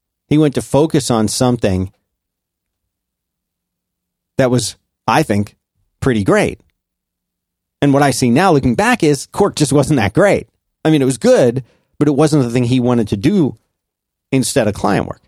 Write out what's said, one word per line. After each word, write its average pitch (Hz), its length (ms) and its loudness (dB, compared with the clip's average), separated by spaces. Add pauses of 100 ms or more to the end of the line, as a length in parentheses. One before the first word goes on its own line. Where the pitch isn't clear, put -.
(300)
He 147 80 0
went 151 180 2
to 120 60 -4
focus 143 500 0
on 110 160 0
something 104 640 -2 (2500)
that 127 140 2
was, 123 240 -2 (320)
I 135 160 2
think, 110 320 -4 (460)
pretty 110 220 0
great. 170 360 -2 (1200)
And 143 120 2
what 139 100 2
I 139 80 2
see 123 200 0
now 175 200 2
looking 131 240 0
back 233 260 0
is 147 260 0
Cork - 280 -2
just 143 160 -2
wasn't 143 260 0
that 101 160 0
great. 180 360 0 (340)
I 156 60 0
mean, 156 120 2
it 127 40 0
was 131 120 -2
good, 131 460 2 (360)
but 147 80 0
it 147 80 0
wasn't 147 280 2
the 120 60 -4
thing 123 160 -2
he 127 160 0
wanted 120 280 0
to 107 80 -4
do 135 400 -2 (720)
instead 127 360 -2
of 107 60 -2
client 190 340 -4
work. - 200 -14